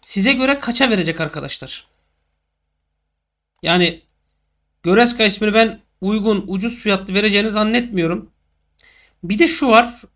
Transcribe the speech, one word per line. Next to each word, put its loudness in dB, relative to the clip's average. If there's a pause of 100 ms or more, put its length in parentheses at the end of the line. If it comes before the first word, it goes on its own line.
Size 0
göre 0
kaça 0
verecek 0
arkadaşlar? -10 (1700)
Yani 0 (800)
Goretzka 2
ismini 0
ben 2 (220)
uygun, 0
ucuz -6
fiyatlı -2
vereceğini 2
zannetmiyorum. -2 (920)
Bir -2
de 4
şu -2
var. 4 (140)